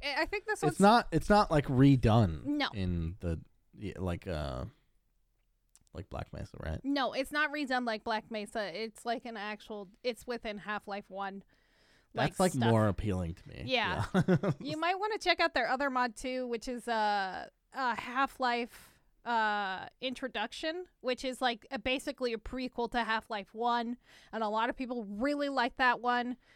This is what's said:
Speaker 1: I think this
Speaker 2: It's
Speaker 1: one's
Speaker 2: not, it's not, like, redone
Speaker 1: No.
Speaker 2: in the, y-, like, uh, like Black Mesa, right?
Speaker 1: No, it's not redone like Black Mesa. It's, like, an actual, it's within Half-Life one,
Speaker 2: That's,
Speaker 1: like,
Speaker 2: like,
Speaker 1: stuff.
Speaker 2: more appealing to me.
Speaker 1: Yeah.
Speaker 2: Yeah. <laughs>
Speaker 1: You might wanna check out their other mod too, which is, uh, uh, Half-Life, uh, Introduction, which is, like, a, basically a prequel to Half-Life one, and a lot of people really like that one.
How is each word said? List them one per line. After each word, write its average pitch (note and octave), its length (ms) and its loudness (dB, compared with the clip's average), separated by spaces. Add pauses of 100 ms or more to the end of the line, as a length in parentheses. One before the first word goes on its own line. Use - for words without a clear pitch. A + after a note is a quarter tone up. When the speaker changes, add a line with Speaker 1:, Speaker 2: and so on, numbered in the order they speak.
(200)
Speaker 1:
I D#4+ 80 2
think G4+ 180 -4
this G#4+ 120 -2
Speaker 2:
It's - 80 -6
Speaker 1:
one's - 160 0
Speaker 2:
not, G#3+ 320 8
it's D#3 180 2
not, G#3 200 6
like, D3+ 180 4
redone A#2 760 6
Speaker 1:
No. C#4+ 300 0
Speaker 2:
in F2+ 460 -2
the, E2 200 -2 (400)
y-, G#2 160 -8
like, F2 300 -4
uh, D2 380 -4 (1300)
like - 180 -12
Black - 220 -8
Mesa, - 260 -12
right? - 240 -6
Speaker 1:
No, C#4 300 -2
it's C4+ 180 -4
not D4 220 0
redone B3+ 340 -2
like A3 160 -4
Black A3 260 -4
Mesa. G#3 440 -6 (100)
It's, A3+ 240 -10
like, A#3 200 -2
an A3+ 100 -10
actual, G#3 500 -10 (160)
it's A#3+ 240 -6
within A3+ 320 -6
Half-Life G3+ 480 -8
one, G3 380 -8 (720)
Speaker 2:
That's, C3+ 260 0
Speaker 1:
like, - 0 -
Speaker 2:
like, F#3 200 4
Speaker 1:
stuff. A#2 100 4
Speaker 2:
more A2 180 6
appealing F#2 460 -2
to - 140 -18
me. - 180 -12
Speaker 1:
Yeah. A3 360 0 (100)
Speaker 2:
Yeah. F#3 240 6 (180)
<laughs> - 60 -10
Speaker 1:
You D4+ 160 -4
might E4+ 220 0
wanna G#4+ 200 -2
check F4 200 2
out E4+ 160 2
their B3+ 140 2
other C4+ 220 0
mod B3 260 0
too, B3+ 320 -4
which A#3 180 -4
is, A#3+ 220 -6
uh, G#3 580 0 (260)
uh, B3 220 0
Half-Life, B3 960 -2 (340)
uh, G#3 600 0 (140)
Introduction, C4 840 -6 (140)
which B3+ 240 -2
is, B3+ 160 -4
like, A#3+ 300 0
a, C4+ 80 -4
basically B3+ 540 -2
a A3+ 60 -4
prequel B3 520 -4
to A#3+ 140 0
Half-Life A3 500 -4
one, A#3+ 420 0 (360)
and A3 100 -4
a G#3+ 60 0
lot A3 220 0
of A#3+ 60 -8
people A#3+ 320 -6
really C#4 400 0
like B3 280 0
that B3 240 4
one. A#3+ 360 0 (200)